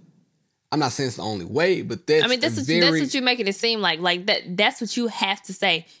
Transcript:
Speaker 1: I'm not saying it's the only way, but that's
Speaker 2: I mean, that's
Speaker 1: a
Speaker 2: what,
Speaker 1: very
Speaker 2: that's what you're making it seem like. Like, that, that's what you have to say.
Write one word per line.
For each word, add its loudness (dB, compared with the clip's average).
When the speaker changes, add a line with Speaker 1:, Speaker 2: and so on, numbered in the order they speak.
Speaker 1:
I'm 0
not 0
saying -2
it's -6
the -8
only -4
way, 2
but -8
that's 4
Speaker 2:
I 4
mean, 2
that's -2
Speaker 1:
a -4
Speaker 2:
what, -6
Speaker 1:
very 4
Speaker 2:
that's 4
what -2
you're 0
making 0
it 0
seem -2
like. 0
Like, 0
that, -2
that's 2
what -4
you 0
have -2
to -10
say. 0